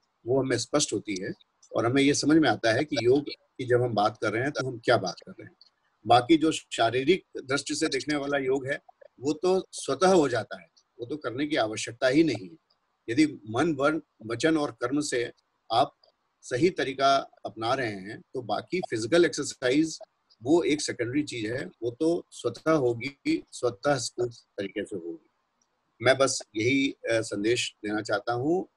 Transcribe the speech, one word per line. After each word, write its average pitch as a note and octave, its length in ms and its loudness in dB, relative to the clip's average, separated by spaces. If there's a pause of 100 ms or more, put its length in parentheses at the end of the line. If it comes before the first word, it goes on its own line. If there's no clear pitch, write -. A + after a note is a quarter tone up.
(260)
वो C3 160 2
हमें C3 160 0
स्पष्ट D3 360 -2
होती F#2+ 280 -6
है C3 120 -6 (420)
और A2 100 0
हमें C3 160 2
ये C#3 120 4
समझ D3 240 4
में D3 120 6
आता A2 240 2
है C#3+ 120 0
कि D3 180 -6
योग C#3 260 4
की - 360 -12
जब A#2+ 160 4
हम A#2+ 120 -2
बात G#2+ 280 0
कर G#2+ 120 0
रहे A2+ 80 -2
हैं, C#3 100 -2
तो B2+ 160 -4
हम - 120 -8
क्या A#2+ 180 2
बात F2+ 220 -4
कर - 120 -18
रहे G#2+ 120 -20
हैं। - 120 -20 (520)
बाकी B2 300 6
जो D#3 140 2
शारीरिक C3 720 0 (200)
दृष्टि C#3+ 300 -4
से D#3 120 -2
देखने C#3 280 -2
वाला C#3+ 220 -2
योग C3 300 -2
है, C#3 120 -4 (400)
वो C#3+ 140 -2
तो F#3 380 0
स्वतः D#3+ 420 2
हो D3+ 160 6
जाता G#2+ 320 -4
है, F2 60 -20 (320)
वो A#2 60 -10
तो A2 120 -8
करने B2 300 -6
की D#3+ 80 -4
आवश्यकता A2+ 520 -2
ही D3 160 6
नहीं A2 260 -2
है। D#2+ 80 -20 (520)
यदि C3+ 300 2 (100)
मन, D3 240 0
वन, D3 280 0 (240)
वचन C3+ 320 0
और D3 140 -2
कर्म B2+ 300 -2
से B2 300 -4 (420)
आप B2+ 220 2 (460)
सही C3+ 280 0
तरीका C3+ 460 2 (300)
अपना A2 280 -4
रहे B2+ 180 -2
हैं, G2+ 300 -12
तो - 200 -10
बाकी G#2+ 380 -4
physical B2 460 2
exercise D3 760 0 (440)
वो D#3+ 200 4
एक D3+ 180 0
secondary B2 420 -4
चीज A#2+ 220 -8
है, A#2+ 200 -6
वो A#2+ 260 -8
तो E3 400 -2
स्वतः - 400 -4
होगी, C3+ 800 -2
स्वतः C3 460 -2
स्फूर्त A#2+ 340 -6 (260)
तरीके G2 280 -6
से G#2+ 100 -10
होगी। E2 340 -12 (720)
मैं C3 160 4
बस C3+ 240 2 (140)
यही, C3+ 360 0
अ, A2+ 300 -2
संदेश A2 540 -2 (100)
देना G#2 160 -4
चाहता G#2+ 320 -4
हूँ D#3 440 -2